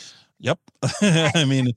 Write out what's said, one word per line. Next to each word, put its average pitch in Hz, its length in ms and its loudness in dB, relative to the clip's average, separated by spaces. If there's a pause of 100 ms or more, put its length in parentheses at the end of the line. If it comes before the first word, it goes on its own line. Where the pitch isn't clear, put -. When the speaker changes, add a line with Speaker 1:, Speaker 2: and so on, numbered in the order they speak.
(400)
Speaker 1:
Yep. 127 180 -4 (240)
<laughs> - 200 -4
Speaker 2:
Right. 165 340 2
Speaker 1:
I 156 80 2
mean, 131 320 0